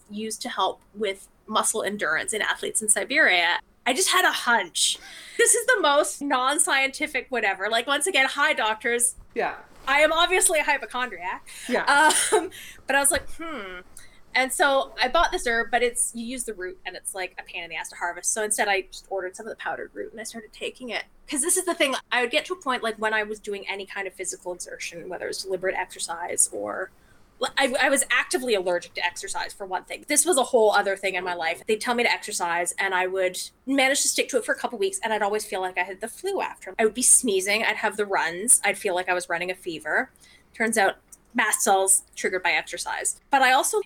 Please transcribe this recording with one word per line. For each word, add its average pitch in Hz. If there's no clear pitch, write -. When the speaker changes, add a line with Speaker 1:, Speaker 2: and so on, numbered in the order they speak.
Speaker 1:
used 214
to 247
help 190
with 202
muscle 220
endurance 165
in 214
athletes -
in 214
Siberia. 190
I 247
just 370
had 359
a 330
hunch. -
This 466
is 466
the 494
most 294
non-scientific 269
whatever. 202
Like, 233
once 294
again, 277
hi, 294
doctors. 240
Speaker 2:
Yeah. 180
Speaker 1:
I 277
am 311
obviously 349
a 294
hypochondriac. 247
Speaker 2:
Yeah. 220
Speaker 1:
Um, 370
but 269
I 277
was 277
like, 285
"Hmm." 208
And 254
so 277
I 254
bought 233
this -
herb, 233
but 240
it's, 240
you 233
use 247
the 220
root 185
and 180
it's, -
like, 185
a 180
pain 180
in 165
the 160
ass 175
to -
harvest. 175
So 220
instead 214
I 196
just -
ordered 185
some 220
of -
the -
powdered -
root 208
and 220
I 226
started 220
taking 240
it. 185
'Cause 294
this 359
is 370
the 339
thing, 285
I 240
would 240
get -
to 370
a 370
point, 247
like, 220
when 214
I 214
was 208
doing 202
any 196
kind 196
of 180
physical 180
exertion, -
whether -
it -
was -
deliberate 190
exercise 175
or, 202
I, 269
I 262
was 277
actively 254
allergic 180
to 175
exercise, 180
for 202
one 185
thing. -
This 294
was 339
a 254
whole 220
other 196
thing 190
in 180
my 180
life. 170
They'd 220
tell 247
me 240
to 190
exercise 180
and 196
I 185
would 185
manage 269
to -
stick -
to 277
it 220
for -
a -
couple 233
weeks 196
and 220
I'd 214
always 214
feel 190
like 185
I 180
had 190
the 226
flu 370
after. -
I 226
would 220
be 247
sneezing, 202
I'd 214
have 208
the 208
runs, 175
I'd 202
feel 196
like 180
I 180
was 175
running 175
a 180
fever. 165
Turns 226
out 196
mast 220
cells 190
triggered 185
by 175
exercise. -
But 247
I 254
also, 349